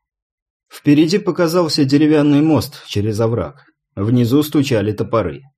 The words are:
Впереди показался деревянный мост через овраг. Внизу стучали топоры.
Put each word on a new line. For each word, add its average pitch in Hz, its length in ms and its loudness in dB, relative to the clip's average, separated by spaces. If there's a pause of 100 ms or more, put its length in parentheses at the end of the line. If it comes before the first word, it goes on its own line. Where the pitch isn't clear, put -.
(680)
Впереди 156 500 2
показался 165 680 -2
деревянный 147 560 2
мост 151 460 -2
через 104 320 -4
овраг. 113 520 -4 (240)
Внизу 123 480 0
стучали 131 480 -2
топоры. 98 520 -4 (140)